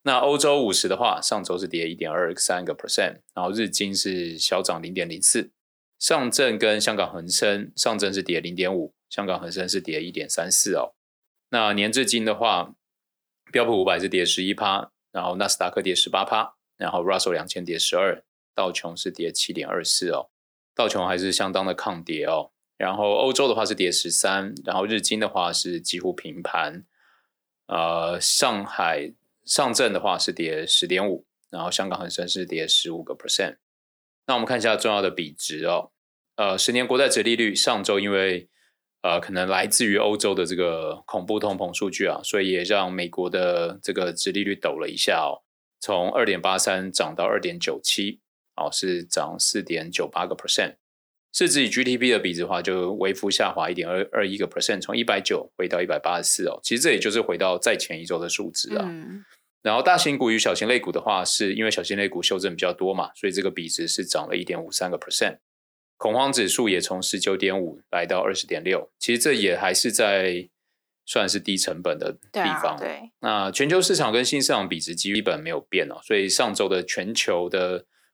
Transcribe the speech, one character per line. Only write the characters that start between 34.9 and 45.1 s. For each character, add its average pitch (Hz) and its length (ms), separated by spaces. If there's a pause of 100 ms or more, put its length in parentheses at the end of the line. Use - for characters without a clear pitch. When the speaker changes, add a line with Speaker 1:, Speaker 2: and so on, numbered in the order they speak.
Speaker 1:
要 101 80
的 92 80
比 80 220
值 78 340
哦， 85 240 (460)
呃， 98 200
十 - 140
年 123 160
国 123 100
债 135 120
殖 113 140
利 117 140
率 110 180
上 107 300
周 101 160
因 104 100
为， 95 380 (540)
呃， 87 180
可 - 100
能 92 160
来 95 200
自 110 180
于 101 140
欧 107 180
洲 101 180
的 90 120
这 87 100
个 82 480
恐 92 220
怖 107 120
通 101 200
膨 90 160
数 98 160
据 95 160
啊， 76 180
所 101 160
以 95 100
也 90 120
让 98 280
美 87 200
国 - 180
的 87 540
这 101 100
个 90 180
殖 90 220
利 101 100
率 98 140
抖 76 220
了 80 100
一 - 80
下 87 240